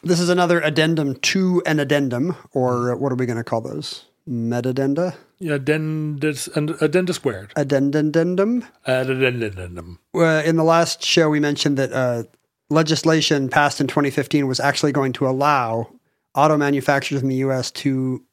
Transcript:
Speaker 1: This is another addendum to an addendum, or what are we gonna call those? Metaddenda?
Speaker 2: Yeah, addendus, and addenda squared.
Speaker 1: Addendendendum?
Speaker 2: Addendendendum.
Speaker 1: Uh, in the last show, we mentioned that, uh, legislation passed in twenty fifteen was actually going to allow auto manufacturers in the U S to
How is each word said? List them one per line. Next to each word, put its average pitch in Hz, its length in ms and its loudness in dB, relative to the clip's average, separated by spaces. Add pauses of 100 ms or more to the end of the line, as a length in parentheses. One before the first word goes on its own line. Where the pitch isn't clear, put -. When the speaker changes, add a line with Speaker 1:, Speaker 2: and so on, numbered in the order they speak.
Speaker 1:
This 170 160 0
is 175 100 0
another 175 320 4
addendum 151 540 0
to 185 500 0
an 156 140 0
addendum, 143 560 0 (180)
or 123 420 0
what 135 160 -2
are 127 40 -2
we 123 100 -2
gonna 117 180 -4
call 113 180 -2
those? - 440 -10 (240)
Metaddenda? 131 840 -2 (240)
Speaker 2:
Yeah, 151 180 -2
addendus, 151 960 -4
and 151 160 -2 (100)
addenda 175 320 0
squared. 101 420 -6
Speaker 1:
Addendendendum? 156 1080 0 (220)
Speaker 2:
Addendendendum. 113 1120 -2 (160)
Speaker 1:
Uh, 160 300 4
in 165 100 2
the 160 80 4
last 165 400 2
show, 160 260 4
we 151 100 2
mentioned 147 380 0
that, 135 160 0
uh, 120 300 0 (460)
legislation 156 800 2
passed 147 320 2
in 139 60 0
twenty 143 220 0
fifteen 139 380 0
was 131 120 -2
actually 143 340 0
going 135 200 0
to 135 140 -2
allow 131 640 0 (460)
auto 151 200 4
manufacturers 139 680 0
in 131 60 -2
the 135 80 -2
U 135 160 -2
S 127 180 -4
to 131 640 -4